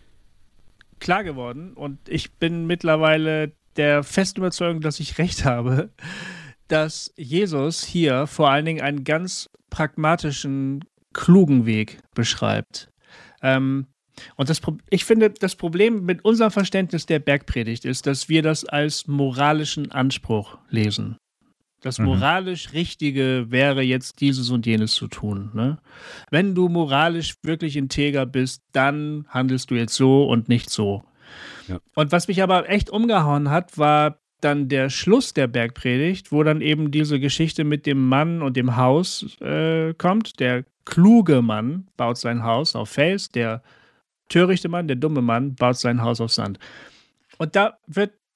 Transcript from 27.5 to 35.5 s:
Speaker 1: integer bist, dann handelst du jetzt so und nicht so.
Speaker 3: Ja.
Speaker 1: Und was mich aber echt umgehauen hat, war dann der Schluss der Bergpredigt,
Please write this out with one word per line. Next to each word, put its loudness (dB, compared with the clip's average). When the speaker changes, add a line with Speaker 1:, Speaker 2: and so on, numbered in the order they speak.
Speaker 1:
integer 0
bist, -4
dann 0
handelst -2
du -2
jetzt -2
so 6
und 2
nicht 0
so. -2
Speaker 3:
Ja. -8
Speaker 1:
Und 2
was 0
mich 0
aber 2
echt 0
umgehauen 2
hat, -2
war 4
dann 0
der 0
Schluss 2
der 2
Bergpredigt, -2